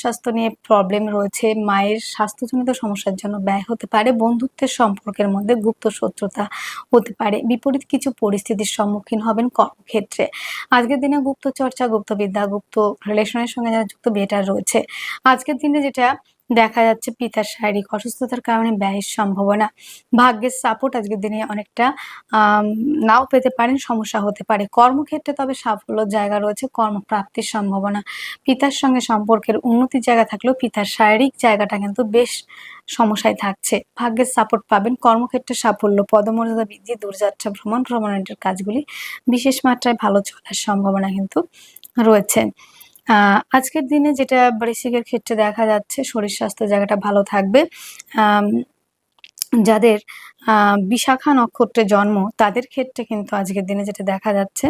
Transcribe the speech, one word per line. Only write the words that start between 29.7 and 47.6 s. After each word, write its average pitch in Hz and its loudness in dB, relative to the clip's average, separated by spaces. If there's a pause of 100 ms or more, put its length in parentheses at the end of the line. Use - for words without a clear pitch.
জায়গা 226 4
থাকলেও 233 -2
পিতার 220 -4
শারীরিক 220 4
জায়গাটা 208 2
কিন্তু 202 -4
বেশ 233 2 (560)
সমস্যায় 214 0
থাকছে। 202 -4 (200)
ভাগ্যের 240 0
সাপোর্ট 220 0
পাবেন, 220 2
কর্মক্ষেত্রে 240 0
সাফল্য, 208 0
পদমর্যাদা 226 0
বৃদ্ধি, 208 -12
দূরযাত্রা 202 -4
ভ্রমণ, 220 -4
ভ্রমণের 208 -2 (160)
কাজগুলি 196 -4 (460)
বিশেষ 254 2 (100)
মাত্রায় 247 2
ভালো 202 2
চলার - -10
সম্ভাবনা 196 0
কিন্তু 190 -4 (580)
রয়েছে। 220 4 (640)
আহ, 208 6 (120)
আজকের 262 0
দিনে 294 2
যেটা 262 2 (120)
বৃশ্চিকের 233 -2
ক্ষেত্রে - -4
দেখা 214 0
যাচ্ছে 208 0
শরীর 208 -4
স্বাস্থ্য 208 -6
জায়গাটা 202 2
ভালো 202 2
থাকবে। 196 2 (580)